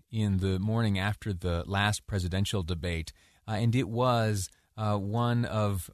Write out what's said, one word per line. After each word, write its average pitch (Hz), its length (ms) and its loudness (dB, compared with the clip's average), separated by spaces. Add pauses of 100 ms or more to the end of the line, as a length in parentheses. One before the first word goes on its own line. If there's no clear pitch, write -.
(100)
in 104 300 2
the 95 180 2
morning 107 400 2
after 104 340 -2
the 85 340 -2
last 101 400 0
presidential 95 560 -2
debate, 82 520 -4 (340)
uh, 110 40 -4
and 110 220 2
it 127 140 0
was, 113 600 0 (260)
uh, 107 220 0
one 117 480 0
of, 101 480 0